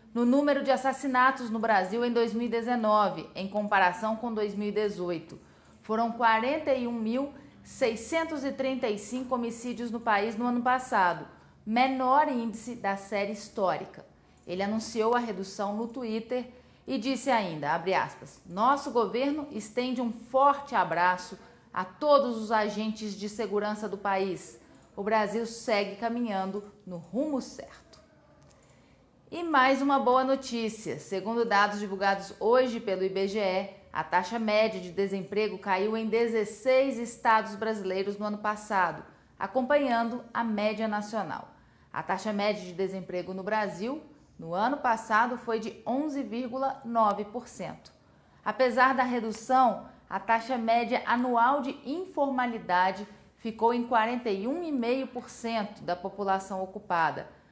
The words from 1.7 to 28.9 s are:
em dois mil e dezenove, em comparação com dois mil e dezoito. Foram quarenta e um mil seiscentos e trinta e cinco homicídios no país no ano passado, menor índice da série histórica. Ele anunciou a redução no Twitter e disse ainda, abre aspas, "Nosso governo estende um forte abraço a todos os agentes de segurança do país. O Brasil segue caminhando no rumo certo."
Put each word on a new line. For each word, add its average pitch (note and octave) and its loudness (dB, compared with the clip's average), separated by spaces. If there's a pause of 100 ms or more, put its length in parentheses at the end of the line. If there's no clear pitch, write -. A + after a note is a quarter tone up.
em A#3+ 2
dois A#3 2
mil A#3 -2
e - -8
dezenove, G#3+ 2
em F#3+ -6
comparação G3+ 2
com A#3 -6
dois G#3 -2
mil G#3 -2
e - -2
dezoito. F3 -4 (440)
Foram A3+ 0
quarenta B3 2
e B3 0
um A#3+ -4
mil A#3 -2 (300)
seiscentos D4+ -2
e C#4 -2
trinta C4 -2
e G#3 -2
cinco B3+ -4
homicídios A#3 -4
no A#3 -6
país G#3+ 2
no A#3+ -2
ano A#3+ 0
passado, G#3+ 2 (340)
menor C4 4
índice A#3 -4
da G3 -2
série G3+ -4
histórica. - -2 (420)
Ele F#3 -2
anunciou A3 0
a A#3+ 4
redução G3+ -4
no A3+ -4
Twitter A#3 -4 (420)
e B3+ -2
disse C4 -2
ainda, E3 0
abre E3+ 0
aspas, C#3 -4
"Nosso B3+ 0
governo B3 0
estende B3 -4
um A#3 -2
forte C#4 4
abraço F3+ 2 (340)
a C#4 -4
todos C#4 4
os A3 -6
agentes G#3+ -2
de G3+ -6
segurança G#3 -2
do F#3+ -8
país. G3 -2 (340)
O G3+ -8
Brasil G#3+ 0
segue G3+ -2
caminhando G#3 -4 (220)
no F3+ -10
rumo C4 -2
certo." - -14 (1300)